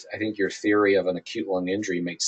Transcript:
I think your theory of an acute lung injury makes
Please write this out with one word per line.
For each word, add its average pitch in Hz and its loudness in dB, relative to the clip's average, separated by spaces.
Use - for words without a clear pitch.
I 101 -8
think 107 -4
your 92 2
theory 104 4
of 90 2
an 90 0
acute 107 -8
lung 92 -2
injury 95 -2
makes 87 -4